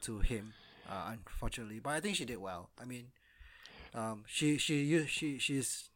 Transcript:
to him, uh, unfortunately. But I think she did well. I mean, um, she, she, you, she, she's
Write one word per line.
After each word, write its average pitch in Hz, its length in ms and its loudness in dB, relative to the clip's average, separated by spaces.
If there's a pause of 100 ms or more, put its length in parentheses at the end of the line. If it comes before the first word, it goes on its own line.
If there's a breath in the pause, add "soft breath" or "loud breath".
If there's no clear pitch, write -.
to 110 160 -4
him, 107 340 4 (340)
uh, 95 260 -4
unfortunately. 110 680 -4
But 139 100 -2
I 156 100 0
think 202 160 0
she 127 100 -2
did 120 100 -4
well. 92 320 -8 (100)
I 120 60 -12
mean, 123 220 -8 (880 soft breath)
um, 110 320 -2
she, 151 320 4
she, 147 240 4
you, 151 240 6
she, 143 320 0
she's - 580 0